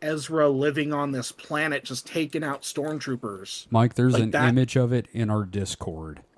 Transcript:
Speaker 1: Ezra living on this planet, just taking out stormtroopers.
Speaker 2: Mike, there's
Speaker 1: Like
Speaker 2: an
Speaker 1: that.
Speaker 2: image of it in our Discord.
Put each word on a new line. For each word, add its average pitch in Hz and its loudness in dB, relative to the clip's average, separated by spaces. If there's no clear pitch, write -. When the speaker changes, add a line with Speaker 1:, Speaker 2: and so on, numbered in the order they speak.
Speaker 1:
Ezra 151 2
living 143 2
on 143 -2
this 127 -6
planet, 147 -2
just - -8
taking 156 -4
out 139 -6
stormtroopers. 131 -6
Speaker 2:
Mike, 113 4
there's 127 4
Speaker 1:
Like 120 4
Speaker 2:
an 107 0
Speaker 1:
that. 151 4
Speaker 2:
image 127 2
of 123 4
it 123 0
in 113 0
our 107 2
Discord. 87 -6